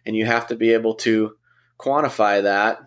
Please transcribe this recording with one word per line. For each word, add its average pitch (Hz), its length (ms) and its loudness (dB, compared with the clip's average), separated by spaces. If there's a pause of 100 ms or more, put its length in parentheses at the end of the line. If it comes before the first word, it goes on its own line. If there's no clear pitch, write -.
And 110 80 -4
you 110 100 0
have 117 240 0
to 123 60 -6
be 113 180 2
able 113 220 0
to 110 420 0 (440)
quantify 127 640 0
that 101 420 0